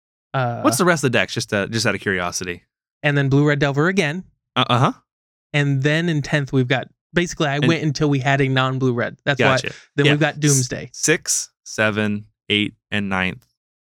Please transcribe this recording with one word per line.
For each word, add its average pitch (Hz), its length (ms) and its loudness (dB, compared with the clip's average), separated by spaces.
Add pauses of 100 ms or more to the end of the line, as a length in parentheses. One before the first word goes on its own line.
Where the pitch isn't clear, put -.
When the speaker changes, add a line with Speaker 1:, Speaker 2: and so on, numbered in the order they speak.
(360)
Speaker 1:
Uh, 120 280 -4
Speaker 2:
What's - 160 2
the 185 80 2
rest 170 180 2
of 131 80 2
the 117 60 4
decks, 95 160 0
just, - 180 -6
uh, 101 140 0
just 113 200 -2
out 101 80 0
of 95 60 -6
curiosity? 90 640 -4 (380)
Speaker 1:
And 147 140 0
then 139 120 2
Blue 139 180 4
Red 147 120 2
Delver 143 300 0
again. 185 360 -2 (320)
Speaker 2:
Uh, 123 140 2
uh-huh. 123 220 2 (600)
Speaker 1:
And 143 300 2
then 156 260 2
in 151 140 0
tenth, 143 300 -2
we've 131 160 2
got, 127 200 -2 (260)
basically, 170 340 -2
I 139 80 -2
Speaker 2:
And 147 120 2
Speaker 1:
went 165 140 2
until 151 260 0
we 143 120 2
had 139 200 0
a 135 80 2
non-blue 131 460 0
red. 117 300 -4
That's 139 140 -2
Speaker 2:
Gotcha. 131 300 2
Speaker 1:
why. - 40 -6 (240)
Then 143 100 2
Speaker 2:
Yeah. 143 60 4
Speaker 1:
we've 147 80 0
got 151 200 -2
Doomsday. 135 440 0
Speaker 2:
S-, 120 80 -16
six, - 580 -2 (140)
seven, 107 600 0 (220)
eight, 104 260 0 (160)
and 104 200 -4
ninth. 92 360 -4 (360)